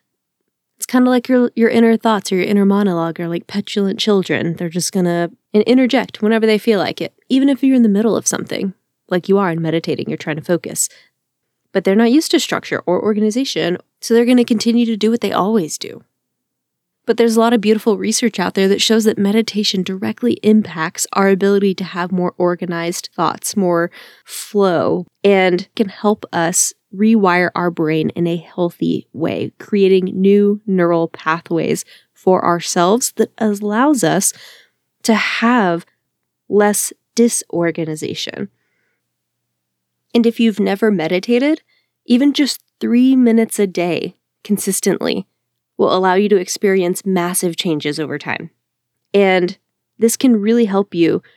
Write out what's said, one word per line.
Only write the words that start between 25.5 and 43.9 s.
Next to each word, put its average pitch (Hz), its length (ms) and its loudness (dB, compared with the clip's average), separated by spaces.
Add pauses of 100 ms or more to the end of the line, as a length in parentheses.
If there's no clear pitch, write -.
can 202 140 -2
help - 420 -2
us 170 420 -2 (220)
rewire 190 600 2
our 175 160 0
brain 156 400 -2
in 175 160 -2
a 170 100 -2
healthy 170 760 -4
way, 135 440 -6
creating 190 480 2
new 202 640 2
neural 170 400 2
pathways 160 760 -4 (300)
for - 320 0
ourselves 175 680 0
that - 260 -2
allows 214 640 0
us 160 280 0 (720)
to 226 140 2
have 202 720 0 (640)
less 208 440 0 (220)
disorganization. 170 1300 -4 (1700)
And 233 140 2
if 233 120 -2
you've 226 200 0
never 196 320 0
meditated, 202 720 0 (420)
even 262 260 2
just 277 300 -2 (180)
three 247 360 2
minutes 226 420 2
a 208 80 2
day 175 500 -4 (280)